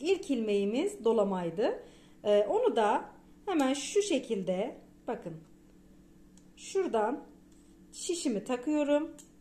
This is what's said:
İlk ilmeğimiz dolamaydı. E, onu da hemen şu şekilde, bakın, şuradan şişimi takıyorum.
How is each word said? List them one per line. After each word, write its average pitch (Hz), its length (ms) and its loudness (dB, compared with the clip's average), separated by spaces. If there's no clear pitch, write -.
İlk 339 300 0
ilmeğimiz 220 760 0
dolamaydı. 196 760 0
E, 208 160 6
onu 349 360 2
da 226 420 2
hemen 277 280 2
şu 403 280 0
şekilde, 226 760 -2
bakın, 196 260 -8
şuradan 247 640 -2
şişimi 254 520 -4
takıyorum. 294 680 0